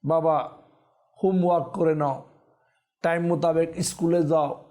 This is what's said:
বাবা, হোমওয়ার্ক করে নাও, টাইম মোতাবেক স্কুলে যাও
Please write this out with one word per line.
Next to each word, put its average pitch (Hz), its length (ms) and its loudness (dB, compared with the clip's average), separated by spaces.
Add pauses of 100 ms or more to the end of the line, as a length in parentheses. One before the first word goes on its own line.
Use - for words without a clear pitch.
বাবা, 156 480 0 (720)
হোমওয়ার্ক 175 420 2
করে 160 280 0
নাও, 143 280 -2 (800)
টাইম 170 240 0
মোতাবেক 165 540 0
স্কুলে 170 420 0
যাও 147 480 0